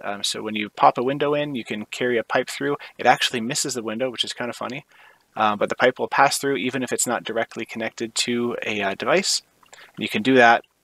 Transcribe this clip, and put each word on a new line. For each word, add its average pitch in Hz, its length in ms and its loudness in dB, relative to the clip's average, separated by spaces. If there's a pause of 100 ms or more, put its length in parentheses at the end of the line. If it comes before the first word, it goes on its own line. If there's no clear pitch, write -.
Um, 101 200 -8
so 110 200 -4
when 107 140 -6
you 104 120 -6
pop 139 300 4
a 120 60 -2
window 143 300 -2
in, 147 200 -2
you 113 100 -6
can 107 220 -8
carry 123 320 -2
a 110 60 0
pipe - 260 -2
through. 143 260 -4 (220)
It - 80 -2
actually 127 340 2
misses 127 340 -4
the 117 80 -6
window, 113 280 -4
which 113 140 -4
is - 80 -8
kind 120 180 -8
of - 60 -10
funny, 117 280 -10 (520)
uh, 107 200 2
but 104 120 0
the - 80 -4
pipe 127 220 4
will 117 100 -2
pass 139 280 4
through 139 200 0
even 127 260 -2
if 120 100 -4
it's - 140 0
not 110 180 -2
directly 113 400 -4
connected 113 520 -8
to 120 400 -2 (100)
a, 107 160 -2
uh, 98 140 -2
device. 151 460 0 (540)
You 107 120 -4
can 107 140 -2
do 131 120 4
that 117 300 8 (200)